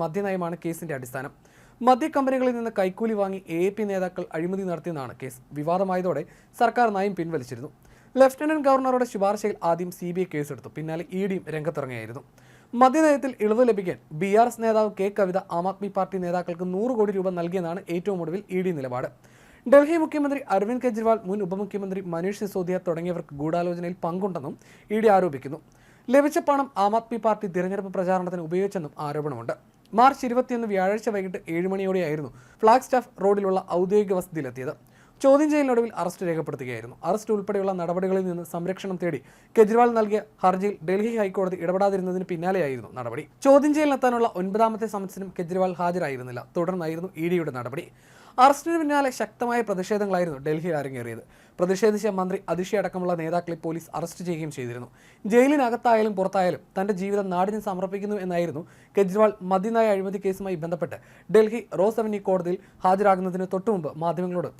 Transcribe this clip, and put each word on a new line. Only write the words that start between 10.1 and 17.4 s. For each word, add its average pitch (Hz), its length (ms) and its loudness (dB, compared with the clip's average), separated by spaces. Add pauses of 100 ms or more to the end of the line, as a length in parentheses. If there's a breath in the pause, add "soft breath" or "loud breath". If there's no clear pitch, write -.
ബി 185 100 0
ഐ 175 100 -4
കേസെടുത്തു. 143 420 -8
പിന്നാലെ 160 280 -6 (140)
ഇ - 20 -2 (100)
ഡിയും 190 140 -4 (120)
രംഗത്തിറങ്ങിയായിരുന്നു. 131 640 -6 (500 soft breath)
മദ്യനയത്തിൽ 277 580 4 (140)
ഇളവ് 214 240 4
ലഭിക്കാൻ 185 300 0 (220)
ബി 196 100 0 (100)
ആർ 240 100 6
എസ് 226 140 -8
നേതാവ് 214 260 2 (100)
കെ 190 60 2 (120)
കവിത 185 200 2 (180)
ആം 175 140 -2
ആദ്മി 196 260 -6
പാർട്ടി 190 280 -2
നേതാക്കൾക്ക് 175 500 -4
നൂറ് 233 240 0
കോടി 208 180 2
രൂപ 185 220 0
നൽകിയെന്നാണ് 170 420 -4 (160)